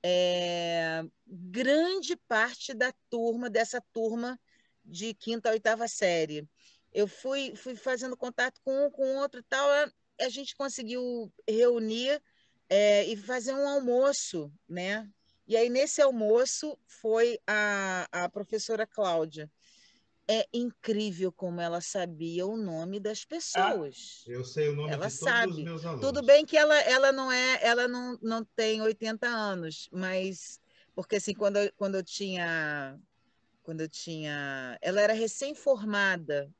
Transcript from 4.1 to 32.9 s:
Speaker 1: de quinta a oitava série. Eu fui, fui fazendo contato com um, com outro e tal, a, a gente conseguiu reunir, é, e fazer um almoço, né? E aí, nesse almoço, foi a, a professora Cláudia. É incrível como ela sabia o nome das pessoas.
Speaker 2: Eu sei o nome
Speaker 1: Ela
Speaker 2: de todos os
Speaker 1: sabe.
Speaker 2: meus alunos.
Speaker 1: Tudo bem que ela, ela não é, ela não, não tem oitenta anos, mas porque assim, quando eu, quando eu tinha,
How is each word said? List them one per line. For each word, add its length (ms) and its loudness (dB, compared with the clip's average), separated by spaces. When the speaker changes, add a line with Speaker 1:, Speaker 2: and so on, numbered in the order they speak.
Speaker 1:
de 300 -10
quinta 360 -4
a 20 2
oitava 340 0
série. 640 0
Eu 140 2
fui, 480 -6
fui 220 -12
fazendo 400 -4
contato 480 -4
com 220 2
um, 40 2
com 280 -2
outro 220 -4
e 20 -20
tal, 280 0
a, 200 2
a 80 0
gente 260 -10
conseguiu 760 -6
reunir, 720 2
é, 320 6
e 120 -2
fazer 360 -4
um 160 0
almoço, 840 0
né? 400 -6
E 100 2
aí, 120 4
nesse 320 0
almoço, 840 2
foi 600 2
a, 640 0
a 180 -2
professora 580 -4
Cláudia. 640 -2
É 260 2
incrível 760 -2
como 280 -6
ela 200 -2
sabia 680 -4
o 100 -4
nome 440 -6
das 240 -6
pessoas. 1040 -4
Speaker 2:
Eu 160 -6
sei 240 0
o 80 -2
nome 160 -4
Speaker 1:
Ela 160 -4
Speaker 2:
de 100 -8
todos 160 0
os 140 4
Speaker 1:
sabe. 160 -6
Speaker 2:
meus 200 -8
alunos. 220 -4
Speaker 1:
Tudo 180 0
bem 220 10
que 100 0
ela, 260 8
ela 280 6
não 220 0
é, 280 4
ela 280 4
não, 340 -6
não 220 -2
tem 260 0
oitenta 460 -2
anos, 640 -4
mas 680 -6
porque 220 -4
assim, 180 -2
quando 220 0
eu, 200 0
quando 200 -4
eu 80 -4
tinha, 920 -4